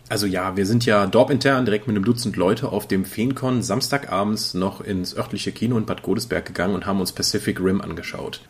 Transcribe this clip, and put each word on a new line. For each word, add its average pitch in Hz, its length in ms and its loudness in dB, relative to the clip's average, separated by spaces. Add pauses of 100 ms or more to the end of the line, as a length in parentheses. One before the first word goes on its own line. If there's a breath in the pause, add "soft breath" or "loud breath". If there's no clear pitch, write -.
Also 104 180 0
ja, 92 300 -2
wir 98 80 2
sind 117 220 2
ja 104 220 6
Dorp-intern 127 560 4
direkt 104 240 0
mit 107 80 2
einem 98 80 2
Dutzend 117 320 0
Leute 101 340 2
auf 104 160 -2
dem 95 180 2
Feencon 127 600 0
samstagabends 104 920 -2
noch 92 260 -2
ins 92 360 -4
örtliche - 340 -4
Kino 117 260 -2
in 110 100 0
Bad - 180 -6
Godesberg 90 420 -2
gegangen 92 300 -2
und 90 100 -6
haben 98 140 0
uns 92 100 -2
Pacific - 480 -2
Rim 95 220 2
angeschaut. - 680 -10